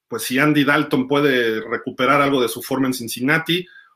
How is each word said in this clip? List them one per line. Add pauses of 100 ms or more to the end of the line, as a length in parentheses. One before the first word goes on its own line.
pues,
si
Andy
Dalton
puede
recuperar
algo
de
su
forma
en
Cincinnati, (300)